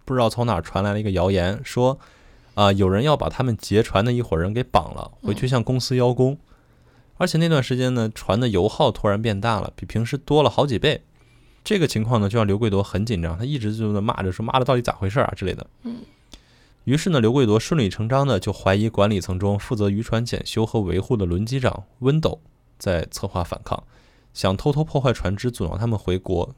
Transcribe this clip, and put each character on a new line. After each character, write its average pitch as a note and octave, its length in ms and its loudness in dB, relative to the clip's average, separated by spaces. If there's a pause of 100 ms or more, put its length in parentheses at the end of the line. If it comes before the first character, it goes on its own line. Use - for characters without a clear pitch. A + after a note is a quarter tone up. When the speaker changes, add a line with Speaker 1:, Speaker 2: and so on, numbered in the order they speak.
Speaker 1:
不 C3+ 80 -6
知 B2+ 60 0
道 A#2 100 4
从 A#2+ 160 -2
哪 A#2 80 0
儿 E2+ 80 0
传 F#2+ 220 -4
来 G2+ 100 0
了 G#2 60 -2
一 - 20 -2
个 G#2+ 80 -2
谣 F#2 220 2
言， F#2 320 0
说， B2+ 360 0 (540)
啊， G2+ 180 4
有 G2 160 4
人 G2 140 2
要 D3 160 2
把 E2 100 -4
他 D#2+ 140 -4
们 B2 160 0
劫 G2+ 240 2
船 G#2 240 0
的 A#2+ 80 2
一 A#2+ 80 0
伙 F#2+ 160 -2
人 F#2 160 -2
给 B2 80 -2
绑 - 320 -2
了， - 180 -12 (120)
回 G#2 100 -2
去 B2+ 140 -2
向 B2 160 2
公 B2+ 160 0
司 B2+ 160 -2
邀 B2 180 2
功。 C3 200 2
Speaker 2:
嗯。 D3 40 -8 (800)
Speaker 1:
而 F3+ 80 0
且 E3 100 0
那 E3 120 2
段 D3+ 120 4
时 B2 140 -2
间 B2+ 180 0
呢， A2+ 220 0
船 - 240 0
的 B2+ 80 2
油 G2 180 4
耗 B2+ 240 2
突 - 200 -4
然 G#2 120 0
变 G#2 200 -2
大 A2 180 0
了， - 160 -8
比 - 100 -12
平 A2 200 -2
时 C#3 120 -4
多 D3 240 2
了 B2+ 80 4
好 C3 160 2
几 B2+ 140 -2
倍。 C#3+ 220 0 (640)
这 G#3+ 120 0
个 E3 80 4
情 A2 160 -2
况 A#2 200 2
呢， G2+ 80 2
就 A#2 100 0
让 G#2+ 80 2
刘 G2 100 2
贵 A2+ 120 0
铎 G2 120 2
很 G2 240 -2
紧 G#2+ 160 -2
张， E2 160 -4
他 G#2 60 -6
一 C#3+ 140 -4
直 G#2+ 180 -4
就 G#2+ 180 -2
在 G2+ 60 0
骂 G2+ 240 -2
着 F#2 80 -2
说 - 160 -8
：“妈 C3 100 0
的， C3 60 4
到 B2+ 140 2
底 B2 40 0
咋 - 120 -2
回 F#2+ 160 -4
事 A2+ 100 0
啊？” A#2 160 2
之 - 80 -8
类 F2+ 100 -2
的。 - 140 -10 (160)
Speaker 2:
嗯。 A#3 140 -10 (880)
Speaker 1:
于 B2 100 2
是 D#3 140 -2
呢， D#3 100 4
刘 A2+ 140 4
贵 C#3 120 4
铎 G#2+ 140 4
顺 - 180 0
理 A2 120 2
成 G#2+ 180 -4
章 C3+ 180 2
的 A2+ 140 2
就 G2 140 -2
怀 - 200 0
疑 G#2 140 2
管 G#2 220 2
理 G#2 100 0
层 F#2 180 -4
中 G2+ 220 0
负 - 160 -4
责 G#2 140 2
渔 G2+ 120 0
船 A2+ 220 -2
检 - 220 -6
修 A2 200 -2
和 A2+ 140 -2
维 F2 180 0
护 A2+ 200 0
的 G2 80 0
轮 F2 200 -2
机 C3 140 -4
长 A#2+ 240 -2 (160)
温 C#3+ 220 2
斗 - 180 -2 (380)
在 F2 340 -2
策 - 160 -8
划 F2+ 160 -4
反 - 220 -8
抗， - 180 -6 (500)
想 F#2+ 220 0
偷 - 160 0
偷 C#3+ 100 0
破 D#3 200 -2
坏 B2 100 2
船 G2+ 240 -2
只， B2 160 -2
阻 G2 140 -6
挠 F2 120 -4
他 A2 80 -2
们 A2+ 140 0
回 F#2 180 -2
国。 F#2 400 -4